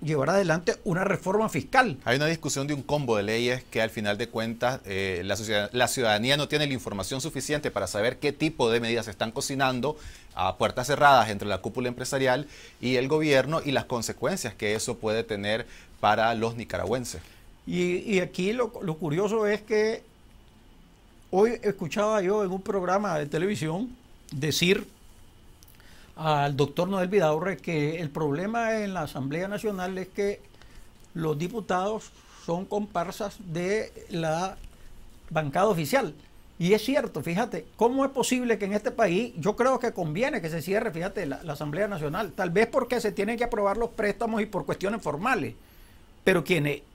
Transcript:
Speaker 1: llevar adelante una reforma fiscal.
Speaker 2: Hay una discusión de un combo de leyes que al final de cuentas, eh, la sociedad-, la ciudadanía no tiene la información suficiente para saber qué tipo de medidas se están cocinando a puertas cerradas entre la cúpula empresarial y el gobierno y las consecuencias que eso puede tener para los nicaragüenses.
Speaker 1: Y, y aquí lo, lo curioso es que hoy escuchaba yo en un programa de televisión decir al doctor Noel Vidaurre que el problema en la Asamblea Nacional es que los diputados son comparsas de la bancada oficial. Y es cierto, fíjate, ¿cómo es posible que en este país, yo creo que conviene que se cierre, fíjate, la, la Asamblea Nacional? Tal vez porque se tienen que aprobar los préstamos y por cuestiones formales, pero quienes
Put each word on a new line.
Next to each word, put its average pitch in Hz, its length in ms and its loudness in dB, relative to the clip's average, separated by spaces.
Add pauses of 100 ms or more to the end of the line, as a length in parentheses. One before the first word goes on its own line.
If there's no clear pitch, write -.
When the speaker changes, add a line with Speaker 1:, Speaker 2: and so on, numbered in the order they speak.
Speaker 1:
llevar 147 260 2
adelante 185 540 2
una 185 220 2
reforma 202 440 0
fiscal. 208 540 2
Speaker 2:
Hay 120 140 2
una 151 100 2
discusión 147 400 -2
de 147 80 -2
un 135 80 -8
combo 139 340 0
de 101 60 2
leyes 120 480 0
que 113 100 0
al 113 80 2
final 104 300 -2
de 113 80 -4
cuentas, 117 580 -2
eh, 95 400 -2
la 98 120 -2
sociedad-, 104 340 0
la 123 160 2
ciudadanía 117 500 2
no 147 100 -2
tiene 151 200 0
la 139 60 -2
información 107 460 -4
suficiente 143 520 -4
para 95 160 -2
saber 110 320 0
qué 143 120 0
tipo 143 380 0
de 117 100 4
medidas 117 260 0
se 110 60 -8
están 113 200 -2
cocinando 131 680 -2 (380)
a 95 220 0
puertas 120 300 0
cerradas 135 420 8
entre 104 180 -4
la 95 120 0
cúpula 123 280 -4
empresarial 127 600 0 (320)
y 123 180 2
el 127 100 0
gobierno 151 560 2
y 143 80 -2
las 120 140 0
consecuencias 120 680 -4
que 107 220 0
eso 110 220 -4
puede 110 260 0
tener 107 420 -2 (340)
para 110 360 4
los 113 220 -2
nicaragüenses. 101 640 -4 (460)
Speaker 1:
Y, 180 320 0
y 196 200 2
aquí 180 340 -2
lo, 240 180 -2 (120)
lo 160 140 -2
curioso 196 500 0
es 208 140 0
que 214 420 0 (1300)
hoy 214 220 6 (100)
escuchaba 208 580 0
yo 202 220 2
en 185 80 -2
un 190 100 -6
programa 190 560 0
de 151 80 -2
televisión 165 680 -2 (360)
decir 165 540 2 (1300)
al 147 400 2
doctor 147 320 0
Noel 185 200 0
Vidaurre 180 500 2
que 160 420 -2
el 170 120 -6
problema 202 640 0
en 202 160 -4
la 180 80 -4
Asamblea 147 460 -4
Nacional 190 500 -4
es 190 120 -8
que 202 320 -2 (760)
los 156 240 -2
diputados 190 720 -2 (340)
son 175 200 -2
comparsas 202 760 -4
de 185 520 -2 (180)
la 170 480 -2 (720)
bancada 156 360 2
oficial. 185 460 2 (460)
Y 175 140 6
es 214 120 2
cierto, 240 380 0
fíjate, 180 420 -2 (120)
¿cómo 262 280 4
es 269 60 0
posible 247 480 0
que 202 60 -4
en 190 80 -2
este 214 180 0
país, 214 460 2
yo 175 180 0
creo 247 240 4
que 240 120 -2
conviene 202 480 -2
que 160 120 -6
se 165 100 -4
cierre, 202 300 0
fíjate, 175 340 -4
la, 135 160 -6
la 156 120 -6
Asamblea 151 340 -2
Nacional? 175 440 -4
Tal 180 200 -2
vez 208 160 4
porque 247 340 0
se 208 100 0
tienen 208 260 -2
que 233 60 0
aprobar 208 320 0
los 226 140 -2
préstamos 214 520 -2
y 220 40 0
por 175 200 -4
cuestiones 190 360 -2
formales, 160 540 -2 (680)
pero 180 200 4
quienes 147 400 0 (120)